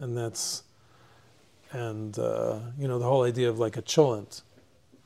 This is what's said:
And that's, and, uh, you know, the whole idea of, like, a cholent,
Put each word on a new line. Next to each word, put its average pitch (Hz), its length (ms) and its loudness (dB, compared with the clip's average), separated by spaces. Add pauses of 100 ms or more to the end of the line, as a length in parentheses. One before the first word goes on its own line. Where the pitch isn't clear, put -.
And 120 160 -6
that's, - 460 -6 (1080)
and, 110 440 -8
uh, 113 420 -2 (200)
you 139 80 -2
know, 123 120 -2
the 123 60 0
whole 131 200 4
idea 123 240 2
of, 113 100 -2
like, 110 160 0
a 120 60 -4
cholent, 120 640 2 (600)